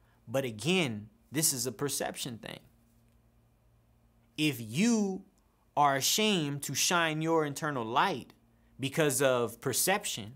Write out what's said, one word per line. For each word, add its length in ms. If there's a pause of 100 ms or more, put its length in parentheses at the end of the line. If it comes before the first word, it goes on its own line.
(260)
But 200
again, 640 (200)
this 220
is 160
a 60
perception 640
thing. 240 (1800)
If 240
you 640 (500)
are 220
ashamed 640
to 100
shine 480
your 220
internal 400
light 480 (480)
because 420
of 380
perception 760